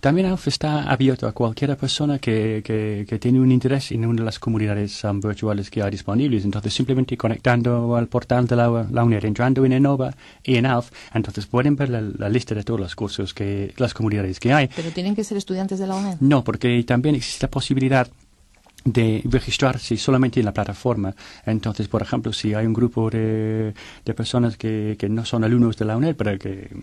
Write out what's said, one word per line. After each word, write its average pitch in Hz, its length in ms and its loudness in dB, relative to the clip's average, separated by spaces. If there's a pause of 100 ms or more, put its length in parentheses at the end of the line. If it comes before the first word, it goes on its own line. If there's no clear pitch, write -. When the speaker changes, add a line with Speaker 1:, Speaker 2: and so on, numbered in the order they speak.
Speaker 1:
También 170 260 4
Alf 185 220 -2
está 151 340 -2
abierto 131 440 2
a 110 60 -2
cualquier 131 460 -2
persona 143 400 -2
que, 110 440 0
que, 107 460 -2
que 110 100 -4
tiene 123 220 4
un 131 100 6
interés 131 400 2
en 113 140 -2
una 113 140 0
de 113 80 0
las 110 120 -6
comunidades, 104 640 -2
um, 101 160 0
virtuales 101 520 -2
que 110 120 -2
hay 101 80 0
disponibles. 107 540 0
Entonces, 101 300 -2
simplemente 127 420 0
conectando 120 800 2
al 120 120 0
portal 123 380 0
de 120 80 2
la, 117 360 2
la 120 120 0
uned, 110 220 4
entrando 123 400 2
en 131 80 6
Enova 135 420 2 (280)
y 131 140 2
en 120 100 4
Alf, 120 240 0 (240)
entonces 107 320 -4
pueden 135 280 2
ver 139 140 0
la, 120 140 -2
la 104 260 -4
lista 113 260 0
de 104 100 -4
todos 113 160 -2
los 90 140 -6
cursos 98 380 -6
que, 101 460 -4
las 123 160 -2
comunidades 104 460 -2
que 120 120 2
hay. 143 240 4
Speaker 2:
¿Pero 165 140 -6
tienen 185 260 -4
que 220 80 -4
ser 208 140 -6
estudiantes 190 400 -6
de 190 80 -4
la 190 80 -4
uned? 190 260 -4
Speaker 1:
No, 135 240 4
porque 120 400 0
también 127 300 2
existe - 320 -4
la - 40 -2
posibilidad 131 560 2 (800)
de 113 380 2
registrarse 123 720 0
solamente 127 440 2
en 113 40 4
la 104 80 0
plataforma. 101 640 -2 (320)
Entonces, 110 420 -2
por 107 140 0
ejemplo, 113 320 -4
si 107 180 -2
hay 107 140 0
un 113 80 0
grupo 117 340 0
de, 110 640 -2 (320)
de 113 100 -4
personas 117 440 -2
que, 107 400 -4
que 101 100 -2
no 113 160 -2
son 117 180 -2
alumnos 117 360 4
de 110 80 0
la 107 100 0
uned, 151 180 0
pero 104 240 -2
que, 98 300 -10 (140)